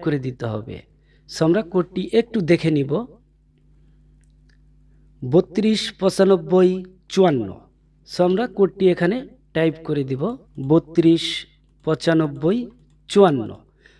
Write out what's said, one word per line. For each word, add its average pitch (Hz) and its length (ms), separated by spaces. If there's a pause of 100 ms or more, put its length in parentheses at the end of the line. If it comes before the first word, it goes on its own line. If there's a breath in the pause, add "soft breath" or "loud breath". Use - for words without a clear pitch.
করে 147 180
দিতে 127 260
হবে। 107 360 (560)
So 160 80
আমরা 175 160
কোডটি 180 520
একটু 226 280
দেখে 160 300
নিব, 147 340 (2250)
বত্রিশ 202 680
পঁচানব্বই 185 840 (260)
চুয়ান্ন। 131 500 (580)
So 175 60
আমরা 190 240
কোডটি 190 420
এখানে 180 380 (260)
টাইপ 160 200 (100)
করে 147 200
দিব, 143 340 (300)
বত্রিশ 165 800 (380)
পঁচানব্বই 160 840 (400)
চুয়ান্ন। 143 500 (420 soft breath)